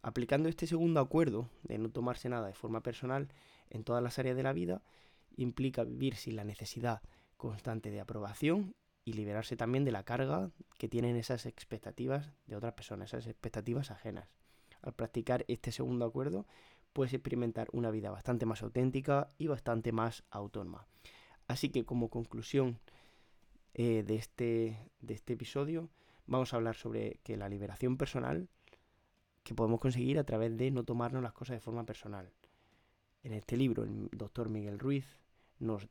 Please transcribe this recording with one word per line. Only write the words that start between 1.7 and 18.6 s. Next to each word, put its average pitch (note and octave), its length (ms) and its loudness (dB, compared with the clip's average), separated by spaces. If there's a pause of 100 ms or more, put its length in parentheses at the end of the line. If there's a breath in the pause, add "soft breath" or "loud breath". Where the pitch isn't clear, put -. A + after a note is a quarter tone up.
no A2 120 0
tomarse B2 380 -2
nada A#2 180 0
de G2 80 -8
forma A2+ 280 -4
personal C3 460 -2 (420 loud breath)
en A2 140 -6
todas A#2+ 180 2
las A#2+ 160 0
áreas B2+ 180 2
de C3 60 2
la C3+ 100 2
vida, F3 300 0 (540 soft breath)
implica B2+ 480 0
vivir B2+ 320 0
sin A2 200 -6
la G#2 80 -4
necesidad A2+ 580 -2 (340 soft breath)
constante A2 540 -4
de G#2 100 -4
aprobación A#2 720 0 (300)
y A2+ 80 -4
liberarse G#2+ 440 -2
también A#2+ 280 2
de C3 80 4
la F#2+ 120 -2
carga C#3+ 460 0 (280)
que A2+ 100 -4
tienen A#2+ 280 2
esas A#2 280 -2
expectativas B2+ 880 -4 (140)
de B2+ 100 -8
otras A#2 160 -4
personas, G2 380 -10
esas A#2+ 160 -6
expectativas A#2 640 -2
ajenas. - 380 -8 (520 soft breath)
Al - 140 -8
practicar A#2+ 540 0
este A#2+ 240 -2
segundo B2 340 0
acuerdo, C#3+ 400 -2 (480 loud breath)
puedes C3 180 2
experimentar A#2+ 600 0
una A#2 180 2
vida G#2 200 0
bastante A2+ 360 0
más A2 160 0